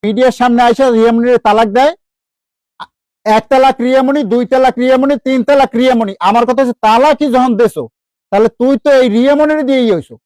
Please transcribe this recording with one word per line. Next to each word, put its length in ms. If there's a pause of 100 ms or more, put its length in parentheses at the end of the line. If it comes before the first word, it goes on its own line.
মিডিয়ার 380
সামনে 220
আইসা 280
রিয়ামণির 480
তালাক 300
দেয়। 240 (1300)
এক 220
তালাক 320
রিয়ামণি, 440
দুই 220
তালাক 320
রিয়ামণি, 380
তিন 280
তালাক 300
রিয়ামণি। 460
আমার 260
কথা 160
হচ্ছে, 200
তালাকই 520
যখন 220
দেছো, 260 (500)
তাহলে 160
তুই 260 (100)
তো 60 (100)
এই 80
রিয়ামণির 580
দিয়েই 260
হইছো। 220 (120)